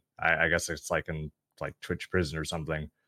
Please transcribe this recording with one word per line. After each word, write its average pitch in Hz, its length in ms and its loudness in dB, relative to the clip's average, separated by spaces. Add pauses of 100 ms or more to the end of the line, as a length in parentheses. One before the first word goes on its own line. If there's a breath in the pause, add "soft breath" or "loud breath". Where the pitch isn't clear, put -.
(180)
I, 82 280 4
I - 20 6
guess 82 220 2
it's, - 200 -6
like, 82 200 0
in, 78 200 -4 (300)
like, 73 220 -6
Twitch - 280 -6
prison 80 300 0
or 78 60 -4
something. 78 440 -4 (180)